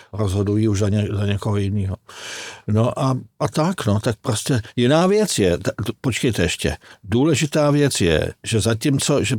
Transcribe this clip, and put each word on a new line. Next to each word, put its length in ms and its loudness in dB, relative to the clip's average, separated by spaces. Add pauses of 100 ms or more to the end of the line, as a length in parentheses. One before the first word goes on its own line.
(140)
rozhodují 540 0
už 120 0
za 100 0
ně-, 240 0
za 120 -2
někoho 320 -2
jinýho. 380 -2 (720)
No 320 2
a, 180 0 (220)
a 80 0
tak, 380 -2
no, 140 2
tak 220 -2
prostě 400 -2 (140)
jiná 320 4
věc 320 2
je, 180 4
t-, 140 -4 (140)
t-, 60 -4 (100)
počkejte 400 0
ještě, 360 -2 (260)
důležitá 680 2
věc 300 2
je, 320 2 (100)
že 180 0
zatímco, 600 0
že 140 -2